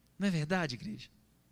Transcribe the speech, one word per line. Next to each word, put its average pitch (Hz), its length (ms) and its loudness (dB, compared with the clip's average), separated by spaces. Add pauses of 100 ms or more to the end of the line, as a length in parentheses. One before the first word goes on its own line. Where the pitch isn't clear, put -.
(180)
Não 196 100 2
é - 20 6
verdade, 160 460 2
igreja? - 340 -10 (420)